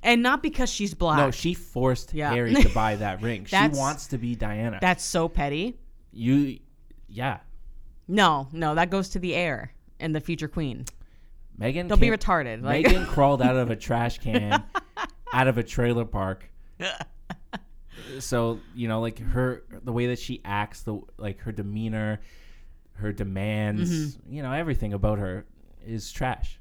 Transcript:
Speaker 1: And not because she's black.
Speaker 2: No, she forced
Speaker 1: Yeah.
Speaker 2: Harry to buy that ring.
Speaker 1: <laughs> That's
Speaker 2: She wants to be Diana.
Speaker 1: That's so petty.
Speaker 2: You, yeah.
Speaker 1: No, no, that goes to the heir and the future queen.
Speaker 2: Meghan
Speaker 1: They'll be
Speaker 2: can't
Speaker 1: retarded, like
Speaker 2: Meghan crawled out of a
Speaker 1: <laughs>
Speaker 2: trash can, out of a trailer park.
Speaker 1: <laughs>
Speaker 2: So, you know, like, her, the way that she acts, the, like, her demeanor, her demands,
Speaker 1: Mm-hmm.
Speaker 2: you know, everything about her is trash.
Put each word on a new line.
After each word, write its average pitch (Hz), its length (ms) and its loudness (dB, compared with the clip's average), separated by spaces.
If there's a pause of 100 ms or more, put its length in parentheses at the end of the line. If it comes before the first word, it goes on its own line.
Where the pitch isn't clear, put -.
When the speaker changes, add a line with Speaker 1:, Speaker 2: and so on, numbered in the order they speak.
Speaker 1:
And 240 180 6
not 262 180 4
because 302 300 0
she's 202 240 -4
black. 156 240 2
Speaker 2:
No, 135 140 4
she 170 200 -2
forced 127 600 -2
Speaker 1:
Yeah. 147 180 -2
Speaker 2:
Harry 123 220 2
to 277 140 10
buy 110 280 4
that 101 260 -4
ring. 110 240 -4
Speaker 1:
<laughs> - 40 -10
That's 190 260 4
Speaker 2:
She 139 40 0
wants 139 280 -2
to 131 100 -4
be 120 180 -4
Diana. 107 440 -2
Speaker 1:
That's 180 220 2
so 165 260 0
petty. 160 500 -2 (340)
Speaker 2:
You, 135 480 2 (480)
yeah. 123 300 -6 (680)
Speaker 1:
No, 165 460 4
no, 160 240 0
that 175 140 2
goes 190 200 -2
to - 80 -4
the 175 160 -2
heir 156 380 -4 (260)
and 160 160 -2
the 156 60 0
future 156 280 -4
queen. 131 360 -6 (760)
Speaker 2:
Meghan 156 300 -2
Speaker 1:
They'll 208 80 6
be 233 140 10
Speaker 2:
can't 214 100 2
Speaker 1:
retarded, 127 420 0
like - 240 2
Speaker 2:
Meghan - 220 6
crawled 143 340 4
out 127 140 4
of 123 140 2
a 113 60 2
Speaker 1:
<laughs> - 120 -12
Speaker 2:
trash 117 300 0
can, 240 440 0 (720)
out 131 160 4
of 120 100 2
a 117 60 0
trailer 120 400 0
park. 95 440 -4 (300)
Speaker 1:
<laughs> - 60 -6 (1400)
Speaker 2:
So, 117 400 0 (140)
you 120 140 -4
know, 110 120 0
like, 113 180 -6
her, 123 460 0 (180)
the 123 100 -6
way 120 140 0
that 123 120 -2
she - 260 -10
acts, 104 380 -4
the, 107 180 -6 (180)
like, 104 220 -8
her - 120 -8
demeanor, 107 680 -4 (720)
her 104 200 -4
demands, 104 760 -2 (260)
Speaker 1:
Mm-hmm. - 160 -18
Speaker 2:
you 147 100 -8
know, 131 100 -6
everything 131 400 -2
about 101 260 2
her 95 260 -6 (400)
is 110 280 -10
trash. - 480 -4